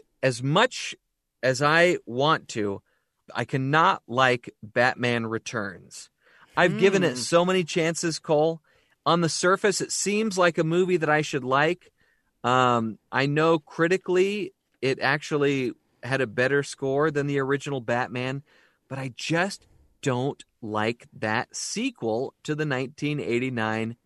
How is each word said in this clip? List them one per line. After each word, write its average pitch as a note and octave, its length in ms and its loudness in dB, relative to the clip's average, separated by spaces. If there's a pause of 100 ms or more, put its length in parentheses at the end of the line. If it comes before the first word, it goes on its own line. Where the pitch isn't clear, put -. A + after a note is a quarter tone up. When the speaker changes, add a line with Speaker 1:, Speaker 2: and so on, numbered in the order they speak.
(240)
Speaker 1:
as B2+ 200 0
much F3 520 0 (480)
as B2+ 180 0
I E3 440 4
want C3+ 440 0
to, G2+ 320 -4 (520)
I A#2+ 120 -2
cannot D3 640 2
like B2 540 2
Batman A#2+ 680 0
Returns. G#2+ 840 -10 (480)
I've F3+ 200 4
given F#3+ 260 4
it D3+ 100 2
Speaker 2:
Hmm. B2 60 -8
Speaker 1:
so E3+ 260 2
many F#3 180 2
chances, E3 560 -2
Cole. D#3+ 420 0 (420)
On E3 180 2
the E3 80 2
surface, F#3 520 2
it - 100 -6
seems G#3 460 -2
like F3 220 4
a E3+ 40 2
movie F3 340 2
that D#3 120 0
I D3+ 140 4
should C#3+ 200 -4
like. D3 480 0 (520)
Um, A#2+ 560 2 (120)
I C3 140 2
know D#3 320 2
critically F3+ 960 0 (260)
it C3 220 -2
actually C#3+ 720 0 (320)
had C3+ 180 -2
a B2 60 0
better B2+ 340 0
score C#3 480 -2
than C#3+ 160 -2
the C#3+ 140 -2
original C#3 420 -4
Batman, B2 600 -4 (440)
but C3+ 120 -10
I C3 160 -10
just E3+ 500 -4 (380)
don't C3 400 -2 (180)
like G#2+ 520 -4
that A2 420 -4
sequel C3 880 -6
to D3+ 100 -4
the D3+ 120 -4
nineteen C#3+ 540 -4
eighty-nine A2+ 760 -2 (100)